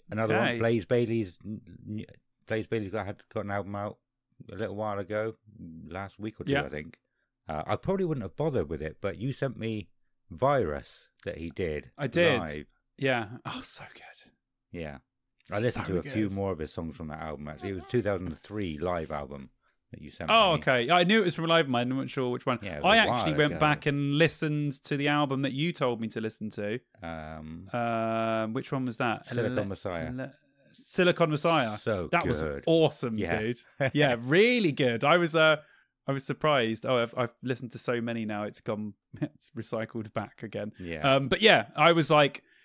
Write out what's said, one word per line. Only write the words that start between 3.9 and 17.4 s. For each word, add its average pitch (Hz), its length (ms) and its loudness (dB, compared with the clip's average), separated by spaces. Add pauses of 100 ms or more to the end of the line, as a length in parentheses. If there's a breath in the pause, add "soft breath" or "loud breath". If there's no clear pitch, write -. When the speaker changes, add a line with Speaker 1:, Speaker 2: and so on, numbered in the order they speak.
Speaker 1:
a 98 40 -10
little 101 200 -6
while 104 220 -4
ago, 107 380 -4 (520)
last 95 300 -10
week 107 220 -8
or 76 40 -10
two, 135 80 -2
Speaker 2:
Yeah. 143 120 2
Speaker 1:
I - 40 -8
think. 78 300 -10 (500)
Uh, 78 180 -2
I 104 100 0
probably 190 280 -2
wouldn't 143 200 -2
have - 120 -12
bothered 127 320 0
with 76 140 -4
it, 78 180 -6
but 95 180 -4
you 131 140 -4
sent 127 260 -4
me 107 300 -6 (420)
Virus 90 760 0 (160)
that - 140 -6
he 82 120 -8
did 78 460 -4
Speaker 2:
I 143 100 -4
did. 151 340 2
Speaker 1:
live. 76 260 -8 (320)
Speaker 2:
Yeah. 127 280 0 (180)
Oh, 254 180 -8
so - 220 -6 (100)
good. - 380 -20 (400)
Speaker 1:
Yeah. 78 260 -10 (540)
I 104 60 -2
listened 110 280 -2
Speaker 2:
So 98 80 -4
Speaker 1:
to 87 40 2
a 80 40 -2
few 104 260 -2
Speaker 2:
good. 95 80 -8
Speaker 1:
more 98 160 -2
of 80 60 -6
his 76 140 -8
songs 82 240 -8
from 80 120 -10
that 78 120 -10
album, 73 280 -8